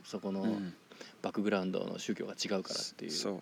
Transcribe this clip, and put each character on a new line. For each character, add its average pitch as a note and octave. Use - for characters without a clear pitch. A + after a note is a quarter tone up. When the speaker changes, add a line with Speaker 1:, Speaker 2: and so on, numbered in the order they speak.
Speaker 1:
そ -
こ G2
の F#2+
Speaker 2:
う G2
ん。 G2+
Speaker 1:
バ G2
ッ -
ク A2
グ G#2
ラ G2
ウ F#2
ン F#2
ド F#2+
の F2+
宗 G#2
教 -
が G2
違 G2+
う F#2+
か -
ら -
っ -
て -
い -
う。 G#2+
Speaker 2:
そ G2+
う -